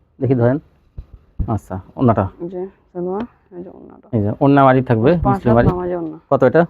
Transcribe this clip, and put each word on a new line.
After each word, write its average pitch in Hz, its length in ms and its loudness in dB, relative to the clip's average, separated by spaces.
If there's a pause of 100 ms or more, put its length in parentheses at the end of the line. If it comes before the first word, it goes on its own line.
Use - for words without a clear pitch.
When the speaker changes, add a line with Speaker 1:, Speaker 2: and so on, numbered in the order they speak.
(200)
Speaker 1:
দেখি 131 160 0
ধরেন। 120 220 2 (920)
আচ্ছা, 104 280 -6 (200)
ওড়নাটা। 113 300 0 (160)
Speaker 2:
জি, 180 200 -12 (260)
সালোয়ার, 185 380 -8 (260)
এই 180 120 -18
যে 190 60 -20
ওড়নাটা। - 420 -20
Speaker 1:
এই 113 100 0
যে 101 80 -2 (100)
ওড়না 139 280 4
আরি 131 160 4
থাকবে, 120 280 2
Speaker 2:
পাঁচ 170 140 0
Speaker 1:
মুসলিম 196 260 0
Speaker 2:
হাত 113 80 4
Speaker 1:
আরি। 123 80 4
Speaker 2:
নামাজি 180 280 -2
ওড়না। 160 220 -10 (120)
Speaker 1:
কত 135 140 0
এটা? 139 260 4